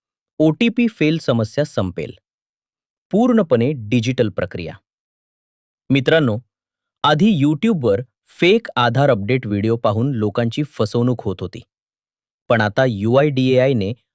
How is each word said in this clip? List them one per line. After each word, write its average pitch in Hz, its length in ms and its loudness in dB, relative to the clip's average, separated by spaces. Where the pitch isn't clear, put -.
ओटीपी 226 500 0
फेल 160 300 0
समस्या 123 460 -2
संपेल. 90 480 -6
पूर्णपणे 185 680 2
डिजिटल 117 520 0
प्रक्रिया. 90 460 -8
मित्रांनो, 135 480 2
आधी 151 420 2
YouTube-वर 147 560 0
फेक 202 500 2
आधार 123 340 2
अपडेट 120 360 -2
व्हिडिओ 107 300 0
पाहून 117 380 -2
लोकांची 113 480 -2
फसवणूक 120 640 -2
होत 95 160 -6
होती. - 200 -10
पण 117 120 2
आता 107 240 0
यूआयडीएआय 127 880 2
ने 104 200 -2